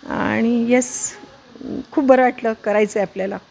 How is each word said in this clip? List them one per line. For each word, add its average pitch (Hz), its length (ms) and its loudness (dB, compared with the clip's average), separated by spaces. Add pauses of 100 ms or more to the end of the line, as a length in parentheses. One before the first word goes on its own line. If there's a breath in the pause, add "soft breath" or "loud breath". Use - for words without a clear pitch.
(140)
आणि 226 560 0
येस, - 420 0 (800)
खूप 294 140 0
बरं 254 160 6
वाटलं, 240 320 0 (100)
करायचं 208 360 0
आहे 196 120 0
आपल्याला 196 260 -6 (140)